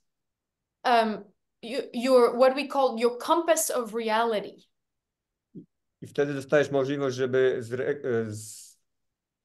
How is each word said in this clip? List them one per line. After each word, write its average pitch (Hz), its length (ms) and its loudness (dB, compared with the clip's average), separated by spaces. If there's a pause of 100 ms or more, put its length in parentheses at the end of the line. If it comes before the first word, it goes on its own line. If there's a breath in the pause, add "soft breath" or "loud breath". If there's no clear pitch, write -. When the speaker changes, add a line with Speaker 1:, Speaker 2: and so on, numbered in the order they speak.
(840)
Speaker 1:
um, 220 400 2 (380)
you, 233 180 -6 (140)
your, 240 440 4
what 262 180 6
we 285 120 -4
call 262 320 0
your 240 180 0
compass 320 540 0
of 226 220 -6
reality. 220 600 -2 (1500)
Speaker 2:
I 131 60 -16
wtedy 143 260 -2
dostajesz 139 380 0
możliwość, 139 440 -2
żeby 127 460 2
zre-, 127 440 -6
e, 113 260 -2
z-, - 460 -16 (680)